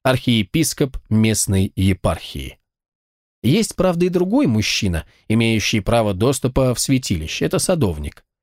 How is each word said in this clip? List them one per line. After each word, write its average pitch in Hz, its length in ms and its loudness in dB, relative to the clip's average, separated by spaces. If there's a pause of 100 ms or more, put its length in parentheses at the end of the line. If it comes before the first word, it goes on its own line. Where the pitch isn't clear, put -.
архиепископ 131 960 0 (100)
местной 107 640 2
епархии. 90 840 -2 (840)
Есть, 190 340 0
правда, 180 300 0
и 185 40 -2
другой 190 360 0
мужчина, 104 600 -2 (220)
имеющий 113 520 2
право 110 320 2
доступа 127 640 0
в - 60 -4
святилище, 113 640 -2
это 170 140 -2
садовник. 92 640 -2 (180)